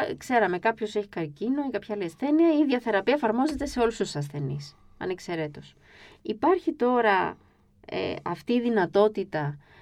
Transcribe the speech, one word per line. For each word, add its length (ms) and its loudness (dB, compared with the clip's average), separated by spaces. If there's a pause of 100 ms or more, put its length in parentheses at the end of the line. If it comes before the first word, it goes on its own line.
(160)
ξέραμε, 420 2
κάποιος 360 -2
έχει 140 -4
καρκίνο 600 -4
ή 20 -8
κάποια 240 -6
άλλη 100 -4
ασθένεια, 500 2
η 40 2
ίδια 220 4
θεραπεία 340 2
εφαρμόζεται 520 0
σε 140 -4
όλους 160 2
τους 200 -4
ασθενείς, 600 -8 (220)
ανεξαιρέτως. 760 -8 (480)
Υπάρχει 500 0
τώρα, 640 2 (500)
ε, 360 -4
αυτή 300 -4
η 80 2
δυνατότητα 960 0 (240)